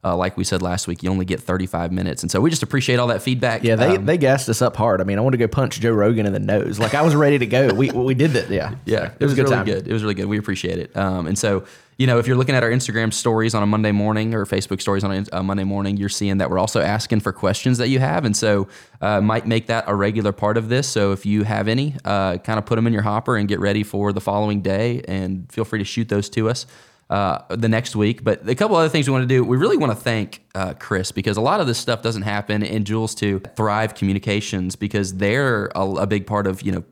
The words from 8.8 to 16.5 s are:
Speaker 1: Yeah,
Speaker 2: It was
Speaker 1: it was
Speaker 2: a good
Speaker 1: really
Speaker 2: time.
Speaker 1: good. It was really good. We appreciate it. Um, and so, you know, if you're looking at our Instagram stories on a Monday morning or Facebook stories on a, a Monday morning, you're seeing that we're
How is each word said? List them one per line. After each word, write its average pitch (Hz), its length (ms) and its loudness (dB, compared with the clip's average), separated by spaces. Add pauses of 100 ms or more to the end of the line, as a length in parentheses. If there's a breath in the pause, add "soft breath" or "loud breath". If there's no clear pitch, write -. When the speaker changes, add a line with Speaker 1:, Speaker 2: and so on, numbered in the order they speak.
Speaker 1:
Yeah, 110 200 0
Speaker 2:
It - 0 -
was - 140 -10
Speaker 1:
it - 40 2
was 143 80 2
Speaker 2:
a 135 60 2
good 135 60 4
Speaker 1:
really 135 120 4
Speaker 2:
time. 98 100 0
Speaker 1:
good. 95 220 -2
It - 60 -2
was 110 100 0
really 107 120 -2
good. 95 100 -4
We 104 120 0
appreciate 90 400 -4
it. - 200 -10
Um, 92 280 -2
and 87 140 -2
so, 101 240 0 (340 loud breath)
you 131 80 2
know, 123 140 4
if 117 80 0
you're 127 80 2
looking 131 180 2
at 127 100 4
our 117 60 2
Instagram 113 440 0
stories 113 420 0
on 104 80 2
a - 20 2
Monday 107 280 2
morning 107 400 0
or 107 120 -2
Facebook 95 360 -4
stories 98 240 0
on 98 80 0
a, 95 180 -2
a 92 100 -4
Monday 98 220 -2
morning, 98 320 -2
you're 98 140 -2
seeing 98 300 -2
that 92 100 0
we're 90 100 0